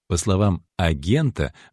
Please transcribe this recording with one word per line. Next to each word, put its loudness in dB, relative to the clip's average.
По 0
словам 0
агента, 0